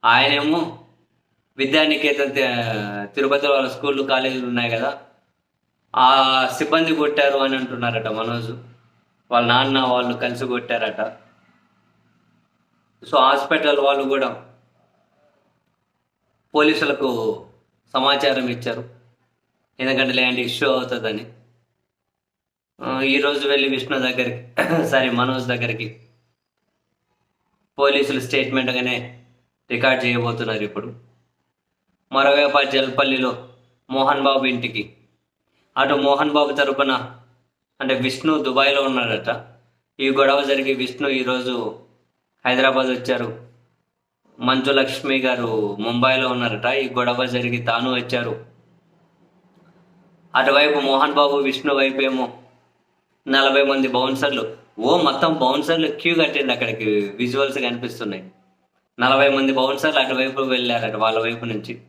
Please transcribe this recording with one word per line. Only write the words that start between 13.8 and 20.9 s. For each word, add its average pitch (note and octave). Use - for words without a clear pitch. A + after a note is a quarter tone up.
కూడా C3+
పోలీసులకు D3
సమాచారం C3+
ఇచ్చారు, A#2
ఎందుకంటే C3
ఇలాంటి B2+
ఇష్యూ A#2+
అవుతుందని. A2+